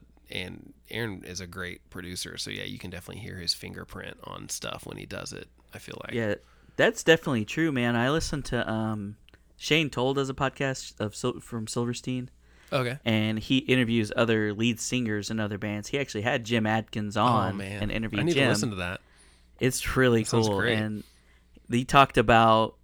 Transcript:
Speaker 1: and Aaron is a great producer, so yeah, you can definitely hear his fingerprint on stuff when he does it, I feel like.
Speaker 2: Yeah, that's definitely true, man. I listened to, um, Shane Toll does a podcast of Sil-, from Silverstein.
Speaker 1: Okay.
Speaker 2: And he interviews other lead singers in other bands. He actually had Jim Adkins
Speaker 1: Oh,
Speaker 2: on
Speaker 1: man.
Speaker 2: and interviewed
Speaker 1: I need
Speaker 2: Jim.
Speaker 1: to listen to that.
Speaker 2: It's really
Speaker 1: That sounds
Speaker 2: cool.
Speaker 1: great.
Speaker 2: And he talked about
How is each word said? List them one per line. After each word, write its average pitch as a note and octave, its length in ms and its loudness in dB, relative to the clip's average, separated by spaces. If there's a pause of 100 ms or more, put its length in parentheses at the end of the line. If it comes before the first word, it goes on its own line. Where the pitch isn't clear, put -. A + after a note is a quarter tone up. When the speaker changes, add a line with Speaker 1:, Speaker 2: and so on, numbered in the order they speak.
(300)
Speaker 1:
and F2+ 420 -10 (180)
Aaron G#2+ 340 -6
is F2+ 160 -12
a F#2 60 -12
great F2+ 440 -12
producer, F2+ 480 -10
so - 120 -8
yeah, G2 140 -8
you G2 140 -10
can F#2 120 -12
definitely F2+ 320 -12
hear F#2 140 -12
his F2 180 -4
fingerprint F#2 680 -12
on G1+ 240 -12
stuff - 380 -8
when G1+ 100 -12
he G1+ 80 -12
does - 280 -10
it, G1+ 160 -14 (260)
I - 40 -14
feel - 260 -14
like. - 100 -8
Speaker 2:
Yeah, A2+ 220 0 (400)
that's G3 280 2
definitely D3+ 400 4
true, D#3+ 260 0
man. A#2+ 260 2
I A#2+ 140 2
listened D#3 360 -2
to, A#2+ 240 -2
um, A2 460 -4 (420)
Shane D3+ 320 0
Toll C3 240 0
does C3+ 160 0
a C3 40 -6
podcast C3+ 680 -4
of G#2+ 140 -4
Sil-, - 260 -2
from A2 260 -8
Silverstein. B2 640 -4 (420)
Speaker 1:
Okay. C3 320 -2
Speaker 2:
And A2 340 2
he C3 200 2
interviews A#2 580 2
other A2 380 2
lead A2+ 260 0
singers A2 500 -2
in A2 80 -4
other G#2 200 -2
bands. G#2 300 -6
He C#3 100 -2
actually A2 240 -4
had B2 220 0
Jim A2 220 2
Adkins G#2+ 520 -2
Speaker 1:
Oh, G#2 40 4
Speaker 2:
on G2+ 360 2
Speaker 1:
man. G2+ 240 -6
Speaker 2:
and G#2+ 100 0
interviewed G#2+ 280 -2
Speaker 1:
I C3+ 40 2
need E3+ 100 2
Speaker 2:
Jim. C#3 100 4
Speaker 1:
to B2 40 4
listen A2 220 2
to G2 60 -6
that. F2+ 240 -4 (600)
Speaker 2:
It's - 360 0
really A#2+ 260 6
Speaker 1:
That A2+ 80 -6
sounds A2+ 180 4
Speaker 2:
cool. G2 120 2
Speaker 1:
great. A2 180 2
Speaker 2:
And G#2+ 260 -4 (640)
he B2 140 2
talked C#3 320 6
about A2+ 680 6